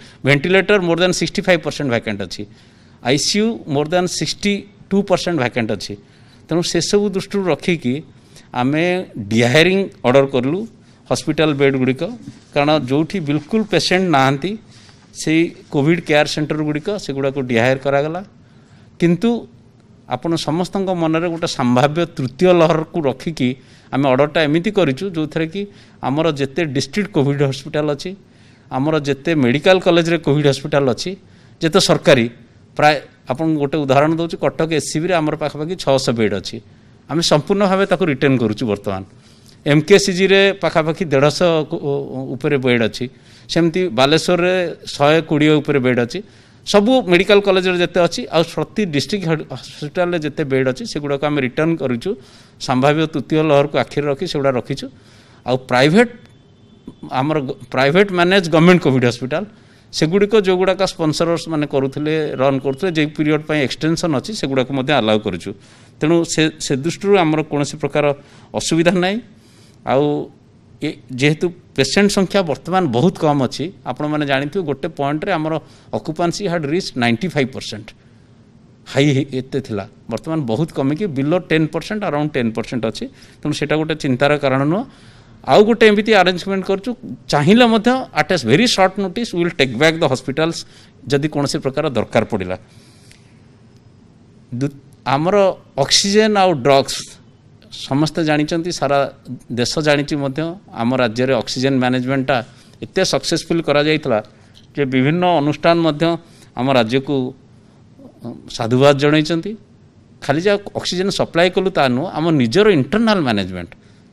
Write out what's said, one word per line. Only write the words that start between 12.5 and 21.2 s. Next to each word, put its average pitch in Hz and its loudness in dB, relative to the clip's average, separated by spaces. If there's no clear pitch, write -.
କାରଣ 147 2
ଯେଉଁଠି 147 -2
ବିଲକୁଲ 151 -2
ପେସେଣ୍ଟ 185 0
ନାହାନ୍ତି, 139 2
ସେଇ 160 0
କୋଭିଡ୍ 160 0
କେୟାର 151 2
ସେଣ୍ଟରଗୁଡ଼ିକ, 151 -4
ସେଗୁଡ଼ାକୁ 139 -4
ଡିହାୟାର 127 2
କରାଗଲା। 143 -2
କିନ୍ତୁ 175 2
ଆପଣ 127 -4
ସମସ୍ତଙ୍କ 175 -4
ମନରେ 165 0